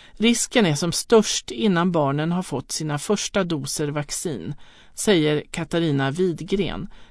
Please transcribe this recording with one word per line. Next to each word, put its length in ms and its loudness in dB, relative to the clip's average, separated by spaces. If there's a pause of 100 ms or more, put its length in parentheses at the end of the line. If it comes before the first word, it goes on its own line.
(140)
Risken 520 4
är 100 4
som 160 -2
störst 600 2
innan 400 2
barnen 400 0
har 120 -2
fått 280 -6
sina 280 -4
första 440 -2
doser 440 -4
vaccin, 680 -6 (380)
säger 580 2
Katarina 600 0
Widgren, 760 -2 (240)